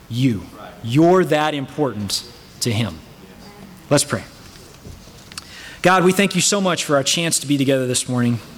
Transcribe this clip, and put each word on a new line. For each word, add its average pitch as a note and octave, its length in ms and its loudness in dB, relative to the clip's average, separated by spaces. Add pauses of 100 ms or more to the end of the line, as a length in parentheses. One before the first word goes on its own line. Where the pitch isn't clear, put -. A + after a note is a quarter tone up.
you. A2+ 360 0 (380)
You're E3 420 4
that D3+ 280 0
important B2+ 720 -4 (380)
to A#2+ 100 -2
him. G2+ 280 -4 (880)
Let's D3 140 2
pray. - 200 -6 (1600)
God, F3+ 220 4
we F#3 80 6
thank F#3+ 240 0
you F3 60 0
so G3+ 180 0
much F3+ 240 0
for D3 120 0
our C3+ 80 2
chance E3 360 -2
to C3+ 80 -12
be C#3+ 100 0
together C3 300 2
this B2 220 -4
morning. A#2+ 300 0 (180)